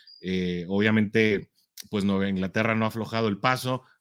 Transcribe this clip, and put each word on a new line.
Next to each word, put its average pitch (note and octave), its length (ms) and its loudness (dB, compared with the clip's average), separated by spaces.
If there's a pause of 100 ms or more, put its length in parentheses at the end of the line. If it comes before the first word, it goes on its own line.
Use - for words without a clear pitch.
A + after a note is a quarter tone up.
(220)
Eh, F2+ 460 -2
obviamente, G#2+ 840 2 (400)
pues G#2 140 -2
Nueva G2 240 2
Inglaterra G2 480 0
no A2 100 0
ha A2 40 -2
aflojado A2 400 -4
el G2+ 100 -2
paso, B2+ 440 0 (180)